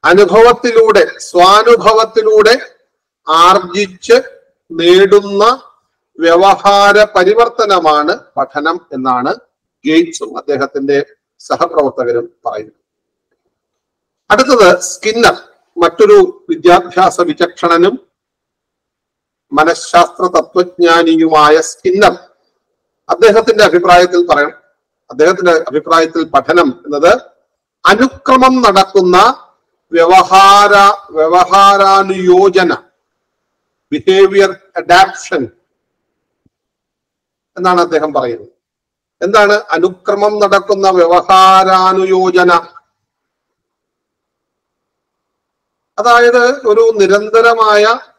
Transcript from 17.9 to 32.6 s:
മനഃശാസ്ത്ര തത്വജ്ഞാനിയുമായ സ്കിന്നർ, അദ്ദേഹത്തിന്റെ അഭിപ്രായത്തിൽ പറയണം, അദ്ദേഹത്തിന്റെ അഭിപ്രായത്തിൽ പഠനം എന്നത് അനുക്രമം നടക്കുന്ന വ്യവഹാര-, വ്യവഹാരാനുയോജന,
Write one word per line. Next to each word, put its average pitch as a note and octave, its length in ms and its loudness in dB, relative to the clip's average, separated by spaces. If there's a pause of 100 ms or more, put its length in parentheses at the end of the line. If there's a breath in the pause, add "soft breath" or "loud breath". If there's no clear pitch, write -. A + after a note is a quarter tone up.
മനഃശാസ്ത്ര E3 720 -2
തത്വജ്ഞാനിയുമായ E3 1400 0
സ്കിന്നർ, F#3 540 -2 (960)
അദ്ദേഹത്തിന്റെ G#3+ 560 2
അഭിപ്രായത്തിൽ F3 640 2
പറയണം, D3 360 -4 (480)
അദ്ദേഹത്തിന്റെ F3 420 0
അഭിപ്രായത്തിൽ D#3+ 720 -4
പഠനം D#3+ 640 -2
എന്നത് D3 260 0 (760)
അനുക്രമം B3+ 760 0
നടക്കുന്ന F#3+ 560 0 (720)
വ്യവഹാര-, G3 1200 2
വ്യവഹാരാനുയോജന, F#3 1600 0 (1160)